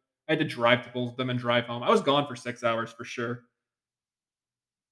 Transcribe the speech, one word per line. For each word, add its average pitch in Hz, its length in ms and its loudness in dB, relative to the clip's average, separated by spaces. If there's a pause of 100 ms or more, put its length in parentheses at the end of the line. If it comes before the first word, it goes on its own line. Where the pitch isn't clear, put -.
(280)
I 156 60 -2
had 151 60 0
to 156 60 0
drive 120 380 4
to - 80 -16
both 123 200 -4
of 120 60 -10
them 127 120 -2
and 123 100 -2
drive 120 260 0
home. 120 180 -8
I 156 60 2
was 214 120 6
gone 143 260 2
for 127 80 -10
six 120 280 -10
hours 113 280 0
for - 120 -16
sure. 120 400 -6 (1500)